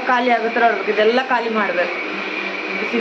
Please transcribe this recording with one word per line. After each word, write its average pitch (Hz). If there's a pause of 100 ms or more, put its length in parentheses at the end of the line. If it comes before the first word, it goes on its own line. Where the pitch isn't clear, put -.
ಖಾಲಿ 247
ಆಗುತ್ತೋ 220
ನೋಡ್ಬೇಕು, 208
ಇದೆಲ್ಲ 220 (120)
ಖಾಲಿ 233
ಮಾಡ್ಬೇಕು. 180 (840)
ಬಿಸಿ 220